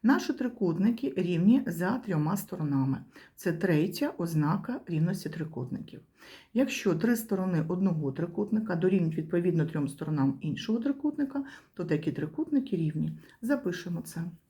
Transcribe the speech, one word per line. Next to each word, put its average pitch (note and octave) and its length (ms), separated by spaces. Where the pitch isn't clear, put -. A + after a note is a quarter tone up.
Наші C4+ 300
трикутники A3+ 840
рівні F3+ 480
за F3+ 320
трьома E3+ 400
сторонами. C#3 680
Це E3+ 180
третя F3 640
ознака E3+ 720
рівності E3+ 420
трикутників. - 720
Якщо A3 420
три A#3 200
сторони F#3 520
одного E3 440
трикутника G3+ 640
дорівнюють E3+ 420
відповідно D#3+ 480
трьом D3 220
сторонам C#3 540
іншого A3 380
трикутника, C#4 640
то F3 120
такі D#3 260
трикутники G3+ 640
рівні. D#3 440
Запишемо F3+ 600
це. - 220